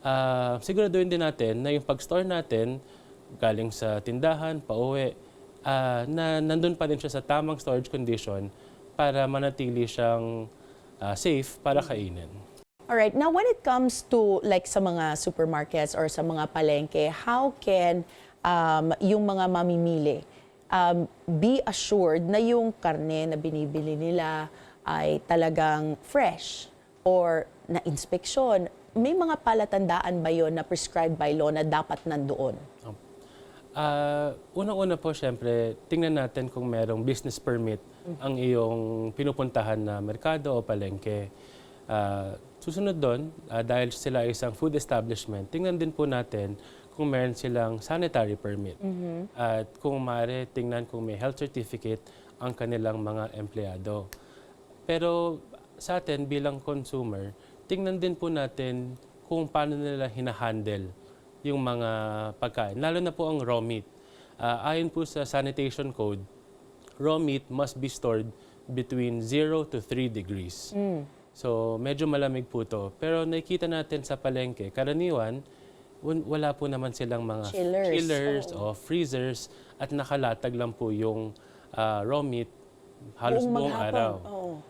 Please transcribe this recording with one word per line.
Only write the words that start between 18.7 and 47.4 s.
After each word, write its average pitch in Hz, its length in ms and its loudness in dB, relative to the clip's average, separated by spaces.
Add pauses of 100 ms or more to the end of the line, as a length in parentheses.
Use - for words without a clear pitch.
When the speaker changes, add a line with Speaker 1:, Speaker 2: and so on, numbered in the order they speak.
Speaker 2:
yung 208 240 4
mga 190 240 2
mamimili, 170 720 2 (480)
um, 175 400 4 (160)
be 202 400 4
assured 180 560 2
na 175 160 0
yung 226 480 4
karne 156 480 0
na 156 80 -2
binibili 151 560 -2
nila 156 560 -2 (320)
ay 156 400 0
talagang 156 800 2
fresh - 640 0 (400)
or 175 400 4 (240)
na-inspeksyon? 180 960 2 (240)
May 262 240 4
mga 330 240 2
palatandaan 196 800 2
ba 160 80 0
yun 165 240 4
na 160 160 -2
prescribed 165 480 0
by 151 160 2
law 151 160 4
na 156 160 2
dapat 151 400 0
nandoon? 139 560 -2 (240)
Speaker 1:
Oh. 107 120 -12 (760)
Ah, 147 640 0 (160)
unang-una 190 480 0
po, 160 160 -2
syempre, 117 720 0
tingnan 160 320 2
natin 127 320 -2
kung 123 160 -4
merong 113 400 0
business 131 320 -2
permit 113 400 0 (240)
Speaker 2:
Mm. 175 160 -8
Speaker 1:
ang 135 160 -2
iyong 117 440 2 (360)
pinupuntahan 123 640 0
na 104 240 -2
merkado 139 560 -2
o - 0 -
palengke. 101 720 -4 (560)
Ah, 101 480 -2 (260)
susunod 190 320 -2
doon, 147 400 0 (160)
ah, 117 160 -2
dahil 123 240 2
sila 127 320 -2
ay 120 160 0
isang 120 160 -4
food 151 240 0
establishment, 113 720 -2
tingnan 175 320 -2
din 160 80 0
po 151 160 0
natin 113 480 -2 (400)
kung 151 160 0
meron 127 240 2
silang 117 480 -2